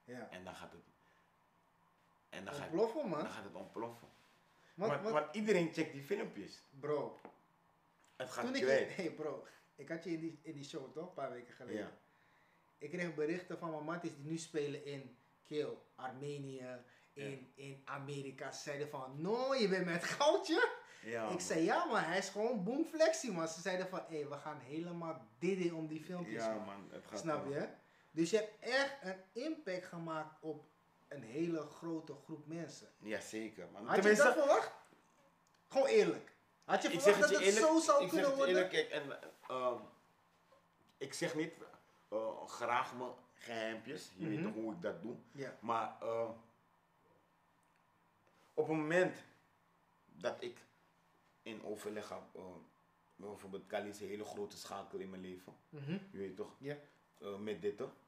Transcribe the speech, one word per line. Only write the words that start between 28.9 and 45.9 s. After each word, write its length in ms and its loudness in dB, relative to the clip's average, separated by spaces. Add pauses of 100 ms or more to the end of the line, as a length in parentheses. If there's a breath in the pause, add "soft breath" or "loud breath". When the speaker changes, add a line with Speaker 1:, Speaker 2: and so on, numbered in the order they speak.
Speaker 1:
een 200 -8 (220)
impact 420 -4
gemaakt 560 -6
op 240 -8 (420)
een 160 -12
hele 440 0
grote 460 -8 (100)
groep 240 -12
mensen. 400 -10 (100)
Speaker 2:
Jazeker, 760 -6
man. 140 -12
Speaker 1:
Had 100 2
je 60 6
Speaker 2:
Tenminste 260 8
Speaker 1:
dat 100 6
verwacht? 340 6 (960)
Gewoon 200 4
eerlijk. 480 4 (300)
Had 160 2
je 80 0
Speaker 2:
Ik 100 0
Speaker 1:
verwacht 40 0
Speaker 2:
zeg 100 12
het 80 8
Speaker 1:
dat 80 8
Speaker 2:
je 160 6
Speaker 1:
het 100 8
Speaker 2:
eerlijk, 180 8
Speaker 1:
zo 60 8
zou 240 8
Speaker 2:
ik 60 0
zeg 120 4
Speaker 1:
kunnen 80 4
Speaker 2:
het 100 2
je 60 6
Speaker 1:
worden? 100 6 (160)
Speaker 2:
eerlijk, 180 2
kijk, 140 -2
en, 160 -8 (280)
ehm, 320 0 (1160)
ik 160 -8
zeg 220 -2
niet, 180 -2 (560)
eh, 360 -4
graag 500 -2
mijn 160 -6 (220)
geheimpjes, 840 -6
je 120 -4
weet 100 -2
Speaker 1:
Mhm. 140 -2
Speaker 2:
toch 100 -4
hoe 100 -4
ik 80 -10
dat 200 -4
doe. 140 -8 (160)
Speaker 1:
Ja. 280 -10
Speaker 2:
Maar, 420 -2